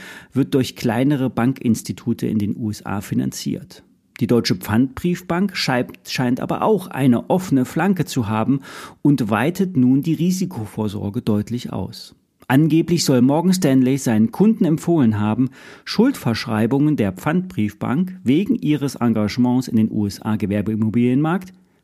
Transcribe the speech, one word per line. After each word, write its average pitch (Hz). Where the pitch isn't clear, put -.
wird 135
durch 131
kleinere 127
Bankinstitute 117
in 110
den 104
U 113
S -
A 98
finanziert. -
Die 110
Deutsche 117
Pfandbriefbank 170
scheint, -
scheint 127
aber -
auch 208
eine 123
offene 143
Flanke 180
zu 113
haben 113
und 135
weitet 175
nun 127
die 160
Risikovorsorge 110
deutlich 110
aus. 104
Angeblich 160
soll 127
Morgan 165
Stanley 135
seinen 113
Kunden 214
empfohlen 147
haben, 110
Schuldverschreibungen 135
der 101
Pfandbriefbank 151
wegen 165
ihres 143
Engagements 120
in 110
den 110
U 104
S 101
A 107
Gewerbeimmobilienmarkt 110